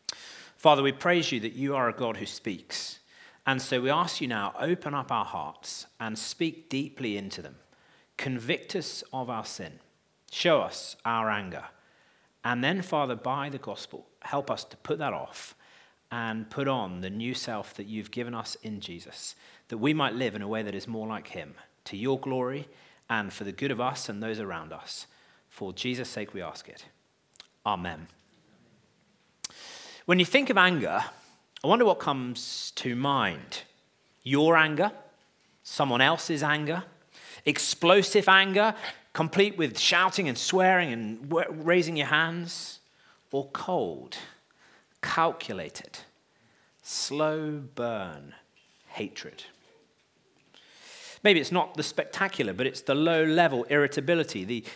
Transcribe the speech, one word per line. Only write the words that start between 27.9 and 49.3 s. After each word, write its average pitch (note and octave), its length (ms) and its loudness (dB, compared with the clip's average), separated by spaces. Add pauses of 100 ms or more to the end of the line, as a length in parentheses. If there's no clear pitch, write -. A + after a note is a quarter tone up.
When F3+ 120 6
you F3 60 6
think C4+ 240 4
of G3 80 4
anger, C#3+ 460 4 (580)
I C#3 60 -2
wonder A#3 160 6
what F#3+ 160 4
comes B2+ 800 -4
to B2 180 -4
mind. B2 680 0 (600)
Your D3+ 320 6
anger, D#3 380 4 (720)
someone B2+ 360 0
else's D3+ 420 4
anger, D3+ 440 0 (580)
explosive F#3 840 6
anger, G3 440 8 (380)
complete F#3 460 2
with C#3+ 200 0
shouting F3 520 4
and A#2 80 -2
swearing F#3 560 4
and A2+ 340 -6
w-, E3 240 0 (100)
raising E3 360 2
your C#3+ 100 0
hands, E3 720 -2 (540)
or C3+ 160 -2
cold, F2 640 -4 (880)
calculated, - 960 -2 (840)
slow D3+ 800 -2 (140)
burn F#2 580 -6 (580)
hatred. - 520 -10 (1800)